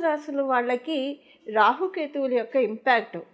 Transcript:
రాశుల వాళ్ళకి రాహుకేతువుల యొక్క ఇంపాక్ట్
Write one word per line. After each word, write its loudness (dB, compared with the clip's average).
రాశుల -2
వాళ్ళకి -2
రాహుకేతువుల 2
యొక్క 0
ఇంపాక్ట్ 0